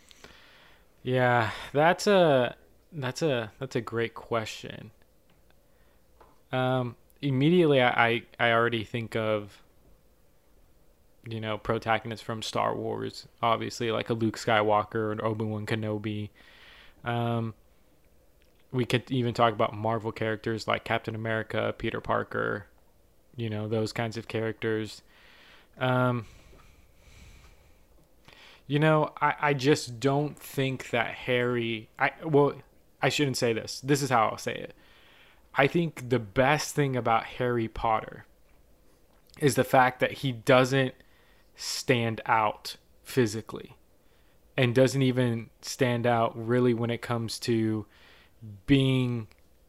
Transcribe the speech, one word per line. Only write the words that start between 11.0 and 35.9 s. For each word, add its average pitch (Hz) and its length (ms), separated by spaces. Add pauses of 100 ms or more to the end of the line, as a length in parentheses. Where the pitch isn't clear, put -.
you 113 120
know, 110 180
protagonists 113 680
from 110 180
Star 110 340
Wars, 110 500 (140)
obviously, 113 520
like 110 180
a 120 40
Luke 113 220
Skywalker, 107 760
an 107 80
Obi-Wan 107 460
Kenobi. 107 640 (760)
Um, 117 500 (1160)
we 127 120
could - 260
even 120 240
talk 117 180
about 107 220
Marvel 110 380
characters 110 540
like 107 180
Captain 113 300
America, 110 640
Peter 113 220
Parker, 113 680 (680)
you 117 140
know, 107 180
those 110 240
kinds 117 240
of 113 120
characters. 110 760 (760)
Um, 127 480 (2500)
you 143 120
know, 156 420
I, 147 200
I 147 140
just 131 460
don't 139 380
think 135 520
that - 240
Harry, 120 760 (100)
I, 139 140 (120)
well, 143 300 (460)
I - 100
shouldn't 135 260
say 117 160
this. - 280
This 139 220
is 131 80
how 113 180
I'll - 100
say - 160
it. - 200 (800)
I 139 120
think 151 420